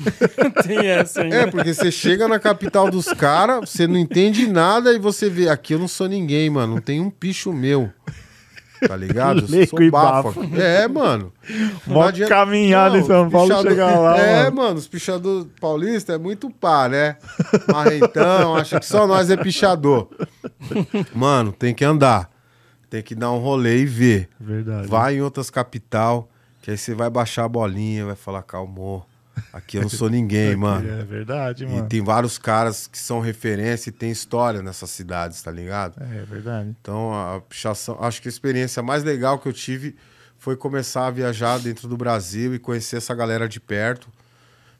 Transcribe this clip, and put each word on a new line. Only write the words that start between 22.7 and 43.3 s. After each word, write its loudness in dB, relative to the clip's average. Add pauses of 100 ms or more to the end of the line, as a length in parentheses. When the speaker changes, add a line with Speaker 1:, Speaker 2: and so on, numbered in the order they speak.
Speaker 2:
Tem -8
que -14
dar -4
um -2
rolê 2
e 2
ver. 2 (100)
Speaker 3:
Verdade. -6
Speaker 2:
Vai 2
em -2
outras -6
capital, -2 (300)
que -10
aí -4
você -8
vai -4
baixar -2
a -4
bolinha, -4
vai -8
falar, -12
"Calmou. -12 (460)
Aqui -14
eu -2
não -2
sou -2
ninguém, 0
Speaker 3:
<laughs> 0
Aqui 0
Speaker 2:
mano." -2
Speaker 3:
é -8
verdade, -8
Speaker 2:
E -10
Speaker 3:
mano. -4
Speaker 2:
tem -2
vários 0
caras -2
que -18
são -6
referência -4
e -14
tem -8
história -4
nessas -14
cidades, -10
tá -12
ligado? -10
Speaker 3:
É, -12
é -14
verdade. -10
Speaker 2:
Então, -8
a -8
pichação, -10
acho -6
que -12
a -8
experiência -4
mais -4
legal -2
que -16
eu -4
tive -10 (440)
foi -6
começar -6
a -4
viajar -2
dentro -8
do -6
Brasil -4
e -8
conhecer -8
essa -8
galera -2